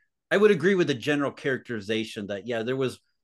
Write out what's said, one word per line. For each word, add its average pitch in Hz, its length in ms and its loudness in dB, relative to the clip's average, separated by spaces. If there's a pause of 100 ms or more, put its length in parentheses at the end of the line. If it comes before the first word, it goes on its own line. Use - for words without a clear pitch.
(320)
I 175 60 4
would 208 140 8
agree 185 240 2
with 175 120 2
the 139 60 0
general 139 380 0
characterization 110 960 -6
that, 101 200 -8
yeah, 117 160 -4
there 127 140 -4
was, 123 200 -2 (260)